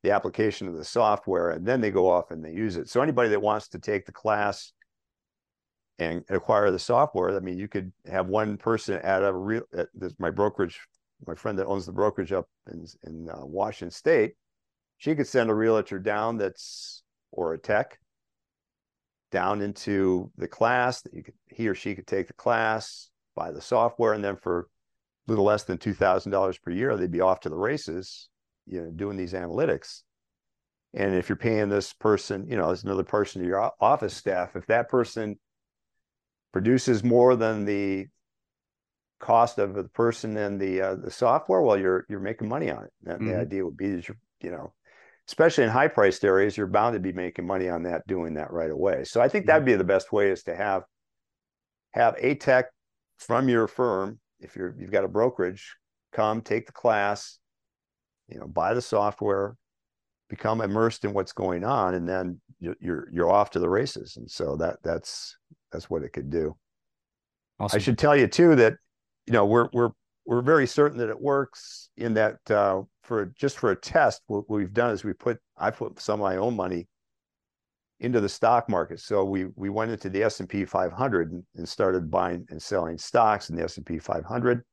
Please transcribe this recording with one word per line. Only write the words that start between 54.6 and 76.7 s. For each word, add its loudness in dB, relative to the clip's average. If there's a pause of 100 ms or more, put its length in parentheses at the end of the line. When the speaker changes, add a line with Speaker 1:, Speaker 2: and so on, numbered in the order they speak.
Speaker 1:
you've -14
got 2
a -2
brokerage, -2 (360)
come 0
take -4
the -20
class, 0 (880)
you -16
know, -12
buy 0
the 0
software, 0 (720)
become -2
immersed 0
in -2
what's -2
going -2
on, 0
and -2
then -4 (220)
you're, -8
you're, -6
you're 2
off 6
to 0
the 2
races. -2
And -16
so -4
that, -2
that's, -8 (340)
that's -12
what -4
it -12
could -8
do. -2 (1040)
Speaker 2:
Awesome. -2
Speaker 1:
I 4
should 2
tell 6
you 8
too 8
that, 8 (520)
you 0
know, 6
we're, 4
we're, 2 (360)
we're 0
very 4
certain 2
that -2
it -8
works -4
in -2
that, 2 (140)
uh, 4 (200)
for, -2 (100)
just -2
for 2
a 2
test, 0
what -6
we've -4
done 2
is -4
we -6
put, -4 (200)
I 0
put -10
some -2
of 0
my 0
own -2
money -4 (1120)